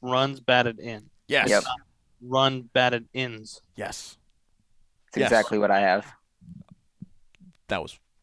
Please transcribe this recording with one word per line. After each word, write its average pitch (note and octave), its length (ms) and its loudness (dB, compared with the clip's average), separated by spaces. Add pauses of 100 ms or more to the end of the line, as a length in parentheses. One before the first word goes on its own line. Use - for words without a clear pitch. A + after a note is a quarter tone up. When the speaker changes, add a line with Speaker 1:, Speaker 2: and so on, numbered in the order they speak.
Speaker 1:
runs C3 380 -2
batted A#2+ 400 2
in. A2+ 300 -14 (180)
Speaker 2:
Yes. A#2+ 220 2
Speaker 3:
Yep. G#2 100 6
Speaker 1:
It's - 80 -2
not B2+ 100 -8 (440)
run C3 400 0 (120)
batted B2 400 0
ins. A#2 480 -10 (140)
Speaker 2:
Yes. - 420 -12 (920)
Speaker 3:
That's - 100 -2
Speaker 2:
Yes. B2+ 100 2
Speaker 3:
exactly A2 280 2
what G2+ 100 2
I G2 120 4
have. G2 300 2 (1600)
Speaker 2:
That F#2 160 -4
was - 160 -16 (240)